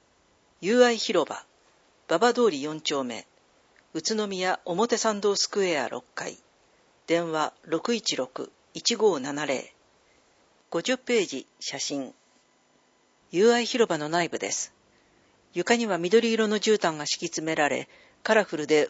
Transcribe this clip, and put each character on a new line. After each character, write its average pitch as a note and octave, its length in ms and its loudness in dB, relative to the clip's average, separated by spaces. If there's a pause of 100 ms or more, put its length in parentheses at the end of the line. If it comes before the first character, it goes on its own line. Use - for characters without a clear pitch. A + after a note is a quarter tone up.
(640)
友 A#3+ 240 6
愛 A#3 120 2
広 F3+ 300 0
場、 - 160 -12 (640)
馬 F3 120 0
場 A#3+ 140 4
通 A#3+ 160 2
り C#3+ 120 -2
四 D3+ 180 -6
丁 C#3+ 240 -2
目、 A2+ 240 -10 (680)
宇 D#3+ 80 -6
都 G#3+ 260 -2
宮 F#3 380 -2
表 G#3 320 0
参 G#3 240 -2
道 G3+ 160 2
ス - 100 0
ク G3+ 160 -2
エ E3+ 160 0
ア A#2+ 80 -2
六 B2 160 -10 (120)
階、 - 220 -10 (720)
電 E3 240 0
話 D#3 220 -2 (100)
六 E3 320 -2
一 - 220 -4
六 - 340 -8 (220)
一 D#3+ 220 -2
五 G3 260 2
七 D3 240 -6
零。 C3+ 280 -4 (960)
五 E3+ 120 -4
十 B3+ 160 0
ペ A#3+ 220 0
ー F3+ 60 2
ジ、 C3+ 220 -10 (140)
写 - 180 -10
真。 C3+ 340 -6 (1160)
友 G#3+ 220 6
愛 A#3+ 120 2
広 A3+ 240 0
場 E3 80 0
の D3 120 -6
内 E3+ 180 0
部 B2 100 -6
で G2 140 -6
す。 - 220 -8 (800)
床 G3+ 240 2
に A#3 100 -2
は F#3 100 0
緑 A3+ 360 4
色 A3 160 0
の G#3+ 80 0
絨 G#3+ 200 2
毯 D#3+ 200 0
が D3+ 80 -8
敷 - 140 -4
き E3+ 80 -6
詰 D#3+ 180 -8
め D#3+ 100 -2
ら D3 140 2
れ、 C3 180 -4 (340)
カ - 120 0
ラ G#3+ 100 6
フ F3+ 140 -6
ル D3 100 -6
で D3+ 220 4